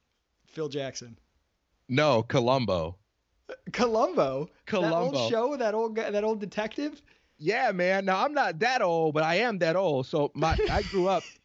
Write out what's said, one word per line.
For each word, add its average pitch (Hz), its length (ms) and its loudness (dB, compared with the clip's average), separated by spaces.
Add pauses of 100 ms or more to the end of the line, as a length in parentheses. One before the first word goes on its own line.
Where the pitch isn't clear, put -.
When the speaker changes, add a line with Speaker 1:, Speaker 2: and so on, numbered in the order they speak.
(480)
Speaker 1:
Phil 156 220 -8
Jackson. 131 500 -10 (680)
Speaker 2:
No, 131 360 4
Columbo. 117 720 2 (760)
Speaker 1:
Columbo? 220 760 0 (160)
Speaker 2:
Columbo. 170 460 0
Speaker 1:
That 277 80 -2
old 233 120 0
show, 247 260 0
that 220 160 0
old 226 220 -2
guy, 220 160 -4
that 208 120 0
old 220 160 -2
detective? 220 640 -6 (360)
Speaker 2:
Yeah, 214 340 0
man. 190 340 0
Now, 190 180 2
I'm 294 100 0
not 196 260 0
that 247 220 2
old, 165 320 2
but 156 100 2
I 165 120 2
am 214 240 0
that 165 160 2
old. 151 320 0
So 147 260 0
my, 156 300 0
Speaker 1:
<laughs> 403 60 0
Speaker 2:
I 208 140 0
grew 185 240 0
up, 185 160 2 (220)